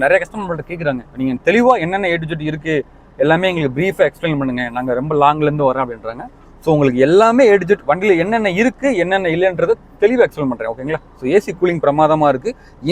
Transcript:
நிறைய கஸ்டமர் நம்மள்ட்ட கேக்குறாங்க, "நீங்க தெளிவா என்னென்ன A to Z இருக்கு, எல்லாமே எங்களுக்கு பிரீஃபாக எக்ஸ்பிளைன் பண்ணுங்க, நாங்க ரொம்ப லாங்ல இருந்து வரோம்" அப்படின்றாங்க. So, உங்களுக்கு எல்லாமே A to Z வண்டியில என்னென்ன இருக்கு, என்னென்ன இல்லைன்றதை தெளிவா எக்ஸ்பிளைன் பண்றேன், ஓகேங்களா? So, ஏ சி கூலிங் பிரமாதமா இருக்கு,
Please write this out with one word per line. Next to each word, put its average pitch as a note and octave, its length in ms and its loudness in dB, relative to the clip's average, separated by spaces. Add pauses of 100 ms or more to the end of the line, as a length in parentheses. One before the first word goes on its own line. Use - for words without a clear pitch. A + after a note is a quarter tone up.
நிறைய D#3 200 4
கஸ்டமர் A3 220 -10
நம்மள்ட்ட E3 260 -8
கேக்குறாங்க, D3 320 -6 (180)
"நீங்க C3 140 -2 (120)
தெளிவா A#3+ 280 4 (100)
என்னென்ன F#3 300 -2
A E3+ 80 0
to D#3+ 100 -8
Z D#3 180 -8
இருக்கு, D#3 240 -6 (500)
எல்லாமே E3 280 2
எங்களுக்கு D3 260 -2
பிரீஃபாக F3+ 320 0
எக்ஸ்பிளைன் D#3 320 -4
பண்ணுங்க, B2 220 -4 (140)
நாங்க B2+ 200 -4
ரொம்ப D3+ 240 -4
லாங்ல D3 280 2
இருந்து D3 180 0
வரோம்" C3 160 0
அப்படின்றாங்க. A2+ 420 -10 (380)
So, - 100 -12
உங்களுக்கு C3+ 340 2
எல்லாமே A3+ 460 4
A - 80 6
to E3+ 80 -8
Z G3+ 100 2 (120)
வண்டியில F#3 320 2
என்னென்ன G#3+ 280 -2 (100)
இருக்கு, C4 280 -2 (140)
என்னென்ன F#3 320 0
இல்லைன்றதை F3 380 0 (300)
தெளிவா A#3 240 4
எக்ஸ்பிளைன் C#3 260 -4
பண்றேன், A2+ 200 -8
ஓகேங்களா? C#3 280 -6 (180)
So, C3 60 -8 (100)
ஏ G#3 100 4
சி G3+ 160 -8
கூலிங் E3+ 240 0
பிரமாதமா D3+ 480 2
இருக்கு, D3+ 200 -6 (380)